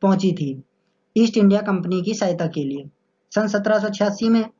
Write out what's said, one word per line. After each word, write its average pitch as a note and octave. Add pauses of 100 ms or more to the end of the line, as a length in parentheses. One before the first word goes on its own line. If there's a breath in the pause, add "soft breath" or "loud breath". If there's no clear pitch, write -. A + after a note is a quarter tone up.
पहुंची F#3+
थी। C3+ (540)
ईस्ट A3+
इंडिया G3+
कंपनी F#3
की G3+
सहायता F3
के D3+
लिए। C#3 (460)
सन G#3+
सत्रह G#3
सौ G#3
छियासी G#3
में A3+ (140)